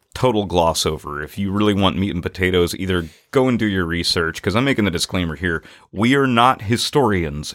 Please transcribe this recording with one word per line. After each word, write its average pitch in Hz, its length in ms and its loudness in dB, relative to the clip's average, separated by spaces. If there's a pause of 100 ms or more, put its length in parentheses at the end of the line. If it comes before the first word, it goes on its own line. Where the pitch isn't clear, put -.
(140)
total 107 320 0
gloss 85 400 0
over. 76 360 -6
If 76 140 -12
you 98 160 -4
really 104 220 2
want 95 240 2
meat 92 160 -2
and 85 80 -4
potatoes, 90 540 0
either 90 300 -2 (260)
go 131 160 4
and 120 100 2
do 110 80 0
your 95 180 0
research, 82 560 -2
'cause 98 160 -2
I'm 123 80 2
making 123 220 2
the 95 40 2
disclaimer 82 460 -4
here. 85 260 -2 (300)
We 113 220 2
are 139 120 2
not 123 360 2
historians, 101 920 0